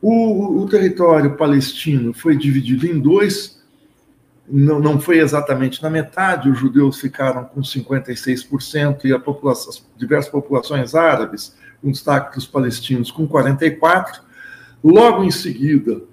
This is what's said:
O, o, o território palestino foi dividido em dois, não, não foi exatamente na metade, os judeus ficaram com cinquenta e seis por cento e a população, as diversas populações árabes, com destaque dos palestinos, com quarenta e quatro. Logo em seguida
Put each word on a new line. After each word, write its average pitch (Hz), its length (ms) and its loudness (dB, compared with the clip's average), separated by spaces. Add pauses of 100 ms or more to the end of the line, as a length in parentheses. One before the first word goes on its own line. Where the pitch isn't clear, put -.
O, 214 100 2
o, 202 500 0
o 196 80 -4
território 170 680 2
palestino 139 760 0
foi 156 240 2
dividido 135 500 0
em 165 120 -2
dois, 180 560 0 (920)
não, 143 320 2
não 147 200 2
foi 170 180 2
exatamente 139 640 0
na 156 80 -4
metade, 160 600 -2
os 123 80 0
judeus 135 400 2
ficaram 131 460 -4
com 139 180 -8
cinquenta 131 480 -6
e 123 40 -8
seis 131 280 -4
por 139 180 -6
cento 147 460 -2
e 135 40 2
a 127 80 2
população, 139 520 -4
as - 120 -20 (140)
diversas 143 340 -2
populações 135 600 -4
árabes, 143 640 -2 (240)
com 139 80 -4
destaque 135 460 -2
dos 135 100 -10
palestinos, 123 640 -4
com 156 180 -6
quarenta 139 380 0
e 156 60 2
quatro. 175 500 0 (600)
Logo 202 400 6
em 180 80 2
seguida 131 680 -2 (120)